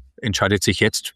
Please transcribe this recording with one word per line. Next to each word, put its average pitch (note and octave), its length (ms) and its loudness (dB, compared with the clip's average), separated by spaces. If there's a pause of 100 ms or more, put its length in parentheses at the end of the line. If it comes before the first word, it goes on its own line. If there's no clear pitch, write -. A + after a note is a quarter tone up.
(200)
entscheidet G2+ 440 0
sich - 160 0
jetzt, - 360 0